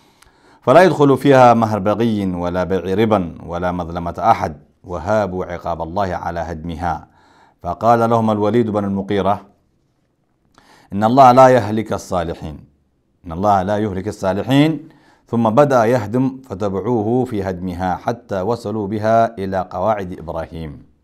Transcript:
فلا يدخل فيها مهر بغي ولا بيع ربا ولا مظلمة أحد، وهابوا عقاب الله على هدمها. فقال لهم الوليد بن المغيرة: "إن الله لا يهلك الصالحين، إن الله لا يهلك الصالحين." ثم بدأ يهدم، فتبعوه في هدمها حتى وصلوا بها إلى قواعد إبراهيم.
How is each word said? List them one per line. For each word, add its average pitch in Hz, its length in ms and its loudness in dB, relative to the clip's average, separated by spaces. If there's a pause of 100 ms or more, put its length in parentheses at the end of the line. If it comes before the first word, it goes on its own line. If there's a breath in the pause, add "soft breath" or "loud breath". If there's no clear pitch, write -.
(600 soft breath)
فلا 151 220 6
يدخل 139 340 4
فيها 131 360 6
مهر 110 260 0
بغي 104 460 -2
ولا 87 380 -4
بيع 92 380 -4
ربا 95 340 0 (100)
ولا 87 260 -4
مظلمة 85 480 -8
أحد، 92 420 0 (220)
وهابوا 92 640 -4
عقاب 85 360 -8
الله 87 340 -4
على 85 240 -8
هدمها. 82 680 -8 (560 soft breath)
فقال 113 460 2
لهم 113 220 2
الوليد 107 380 0
بن 101 160 -2
المغيرة: 98 560 -2 (1500 soft breath)
"إن 98 100 -2
الله 127 280 8
لا 131 180 8
يهلك 110 440 0
الصالحين، 85 720 -6 (600)
إن 85 60 -12
الله 95 320 0
لا 104 140 -2
يهلك 98 300 -6
الصالحين." 113 800 0 (380 loud breath)
ثم 117 220 0
بدأ 127 360 4
يهدم، 123 580 -2
فتبعوه 107 800 -2
في 98 240 -6
هدمها 90 460 -4
حتى 107 460 -6
وصلوا 110 460 -6
بها 110 500 0
إلى 95 340 -4
قواعد 92 480 -4
إبراهيم. 80 680 -12 (180)